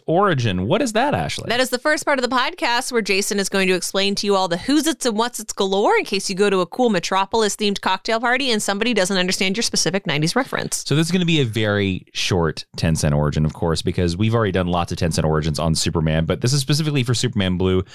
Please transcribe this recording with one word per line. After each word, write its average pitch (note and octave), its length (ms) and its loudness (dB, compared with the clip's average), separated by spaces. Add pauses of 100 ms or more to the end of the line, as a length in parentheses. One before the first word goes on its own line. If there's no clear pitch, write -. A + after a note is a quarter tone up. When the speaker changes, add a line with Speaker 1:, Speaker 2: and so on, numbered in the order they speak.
Speaker 1:
origin. C3 640 2
What F#3 160 2
is A3+ 100 -2
that, A3+ 220 0
Ashley? - 340 -4
Speaker 2:
That A#3 100 0
is B3+ 120 0
the B3 80 -2
first D4+ 260 0
part C#4+ 140 2
of A#3+ 100 -2
the B3 40 -2
podcast B3+ 580 -2
where A#3 100 2
Jason G3+ 380 0
is G3 100 -2
going F#3+ 180 0
to F#3 60 4
explain G3 420 0
to - 120 -2
you G3+ 80 4
all F#3+ 120 2
the E3+ 100 -2
who's C#4 280 0
its D4+ 220 -2
and G#3+ 100 0
what's A#3+ 220 -2
its C#4 120 -10
galore G3+ 460 2
in - 80 0
case - 240 -4
you G3 60 -6
go G3+ 160 2
to F#3+ 100 2
a F3 60 0
cool B3 240 0
Metropolis-themed G3 920 0
cocktail G#3+ 380 -2
party B3+ 320 0
and G#3+ 100 0
somebody G#3 320 0
doesn't G3 240 2
understand F#3+ 400 0
your A3+ 60 -2
specific F#3+ 420 -2
nineties D3+ 300 0
reference. - 500 -2
Speaker 1:
So C#3+ 100 0
this D#3+ 120 2
is E3+ 40 -6
gonna F3+ 140 2
be E3 160 4
a C3 40 2
very G#2 680 0
short E2 520 0 (120)
ten E2 180 2
cent D2 200 2
origin, D2+ 300 2
of D2+ 80 -2
course, E2 280 -2
because F2 340 0
we've A2 200 0
already A2 160 2
done F2+ 160 0
lots F2 240 0
of E2+ 80 -6
ten F2 120 0
cent D#2 140 0
origins D#2 320 0
on D#2+ 160 0
Superman, D#2+ 520 0
but F2 160 -2
this A#2 120 0
is C#3+ 80 0
specifically D3 420 0
for A#2+ 120 -2
Superman F#2+ 420 0
Blue. F#2 260 2 (120)